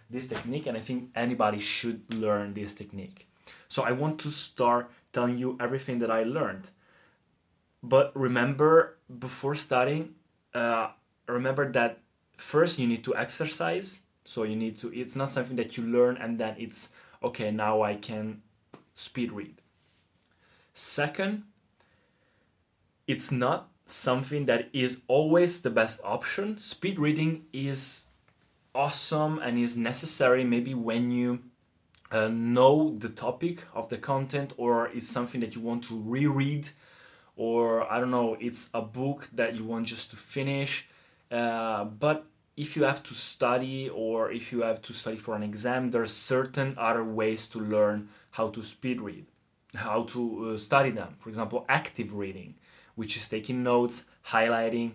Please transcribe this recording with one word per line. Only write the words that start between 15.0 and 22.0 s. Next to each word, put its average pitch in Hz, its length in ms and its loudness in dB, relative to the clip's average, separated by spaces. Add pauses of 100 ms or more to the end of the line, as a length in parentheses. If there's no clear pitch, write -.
not 135 120 -2
something 127 280 -4
that 117 180 -4
you 120 80 -4
learn 123 320 4
and 113 240 -4
then 110 180 -2
it's, - 360 -10 (280)
"Okay, 107 300 -2
now 107 300 2
I 104 140 2
can 107 460 -8 (520)
speed - 400 -6
read." - 280 -12 (1080)
Second, 196 720 -2 (1600)